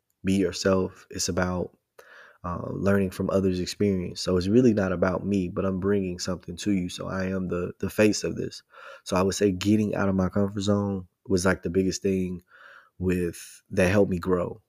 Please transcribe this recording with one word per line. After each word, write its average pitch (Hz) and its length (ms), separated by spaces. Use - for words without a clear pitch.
be 95 120
yourself. 92 720
It's - 180
about, 90 440
uh, 87 240
learning 95 400
from 95 200
others' 95 300
experience. 90 640
So 92 160
it's 90 100
really 117 260
not 95 200
about 90 320
me, 95 240
but 92 160
I'm 95 160
bringing 95 360
something 87 400
to 104 140
you. 90 160
So 90 200
I 92 180
am 92 240
the, 90 300
the 95 100
face 107 340
of 85 140
this. 92 260
So - 140
I 90 40
would 95 140
say 101 160
getting 101 440
out 98 120
of 98 80
my 92 140
comfort 101 320
zone 101 460
was, 90 180
like, 92 180
the 95 60
biggest 92 320
thing 92 400
with, 90 720
that 92 180
helped 98 220
me 90 80
grow 90 500